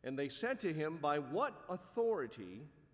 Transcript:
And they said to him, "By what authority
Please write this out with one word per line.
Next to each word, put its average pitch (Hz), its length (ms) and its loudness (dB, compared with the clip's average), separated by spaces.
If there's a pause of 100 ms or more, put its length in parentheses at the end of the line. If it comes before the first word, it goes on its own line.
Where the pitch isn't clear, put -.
And 135 160 -2
they 143 80 2
said 233 320 -2
to 175 140 2
him, 156 240 0
"By 147 220 4
what 165 340 0 (160)
authority 151 960 0 (260)